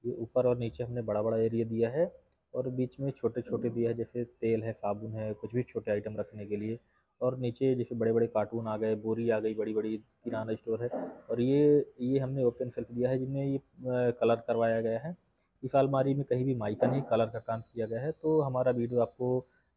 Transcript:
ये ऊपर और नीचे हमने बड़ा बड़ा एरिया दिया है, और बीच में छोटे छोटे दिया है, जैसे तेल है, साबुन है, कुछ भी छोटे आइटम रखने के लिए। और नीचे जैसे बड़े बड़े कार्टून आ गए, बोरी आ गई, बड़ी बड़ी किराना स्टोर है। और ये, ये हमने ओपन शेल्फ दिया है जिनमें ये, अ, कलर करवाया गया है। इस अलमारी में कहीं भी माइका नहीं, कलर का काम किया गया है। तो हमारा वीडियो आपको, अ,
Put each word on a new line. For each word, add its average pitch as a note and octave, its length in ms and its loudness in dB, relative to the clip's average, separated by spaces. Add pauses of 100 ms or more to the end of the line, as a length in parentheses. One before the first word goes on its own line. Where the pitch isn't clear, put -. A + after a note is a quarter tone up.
ये B2 60 -2
ऊपर A#2+ 340 0
और B2 120 2
नीचे A#2 260 -4
हमने A#2+ 180 -6
बड़ा G#2+ 200 -2
बड़ा A2+ 140 0
एरिया A2+ 280 2
दिया A2+ 260 0
है, E3+ 300 -2 (340)
और B2+ 140 -2
बीच B2+ 320 -4
में C3+ 100 -2
छोटे A#2+ 320 -2
छोटे A#2+ 280 -2
दिया A#2 200 0
है, A2+ 60 -4
जैसे A#2 280 -4
तेल A2+ 380 -2
है, A2+ 100 -4
साबुन G#2 400 -6
है, A2 220 -4
कुछ - 200 -8
भी B2 80 0
छोटे A2 280 -6
आइटम G#2 260 -2
रखने G#2 300 -8
के G#2 100 -4
लिए। A2 220 -4 (420)
और B2+ 180 0
नीचे B2+ 360 2
जैसे B2 200 -2
बड़े A2+ 180 2
बड़े A2+ 140 4
कार्टून A2+ 400 -2
आ A2 100 -2
गए, A2 180 0
बोरी A2 360 0
आ A2 100 2
गई, A2 140 0
बड़ी G#2+ 200 -2
बड़ी A2 240 -2
किराना A2 560 -6
स्टोर A2 280 -4
है। A#2+ 60 0 (420)
और A#2+ 100 0
ये, C#3+ 600 6
ये C3 180 2
हमने C3 260 0
ओपन A#2+ 260 0
शेल्फ A#2+ 220 -8
दिया B2 180 0
है C3 80 2
जिनमें C3+ 280 -2
ये, C#3 120 0
अ, - 40 -16 (580)
कलर A#2 160 4
करवाया A2+ 440 2
गया A2+ 180 0
है। D#3+ 180 -8 (480)
इस C3 120 0
अलमारी C3+ 380 4
में C#3 100 -2
कहीं B2+ 200 0
भी C3+ 100 2
माइका G#2 320 0
नहीं, C3+ 160 2
कलर A#2 240 2
का A2+ 120 -6
काम A2+ 220 -6
किया A2+ 260 -6
गया A2+ 140 -4
है। D3+ 120 -2
तो D#3 280 2
हमारा B2+ 320 2
वीडियो A#2+ 280 0
आपको, B2+ 400 0
अ, - 60 -8 (300)